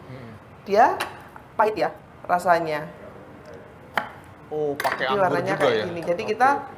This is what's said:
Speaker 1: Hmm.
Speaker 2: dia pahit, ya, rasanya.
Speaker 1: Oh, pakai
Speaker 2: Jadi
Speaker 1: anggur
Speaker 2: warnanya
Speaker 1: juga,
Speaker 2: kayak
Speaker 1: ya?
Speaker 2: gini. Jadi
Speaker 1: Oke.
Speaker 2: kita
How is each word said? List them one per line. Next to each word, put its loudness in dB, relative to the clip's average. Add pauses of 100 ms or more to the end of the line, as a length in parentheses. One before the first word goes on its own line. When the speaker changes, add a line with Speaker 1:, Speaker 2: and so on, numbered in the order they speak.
Speaker 1:
Hmm. -14 (340)
Speaker 2:
dia 6 (560)
pahit, 4
ya, 2 (360)
rasanya. 2 (1600)
Speaker 1:
Oh, -2
pakai -2
Speaker 2:
Jadi 0
Speaker 1:
anggur 2
Speaker 2:
warnanya 0
Speaker 1:
juga, 0
Speaker 2:
kayak 4
Speaker 1:
ya? 0
Speaker 2:
gini. -6
Jadi -2
Speaker 1:
Oke. -4
Speaker 2:
kita 4 (280)